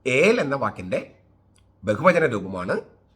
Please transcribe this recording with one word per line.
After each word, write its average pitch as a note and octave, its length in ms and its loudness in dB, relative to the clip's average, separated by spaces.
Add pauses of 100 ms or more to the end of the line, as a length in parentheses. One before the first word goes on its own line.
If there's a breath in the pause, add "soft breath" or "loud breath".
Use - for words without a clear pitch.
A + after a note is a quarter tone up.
ഏൽ F3+ 320 4
എന്ന C#3 160 -2
വാക്കിൻ്റെ G2+ 600 -6 (680)
ബഹുവചന D#3+ 420 4
രൂപമാണ് F#2+ 560 -4 (340)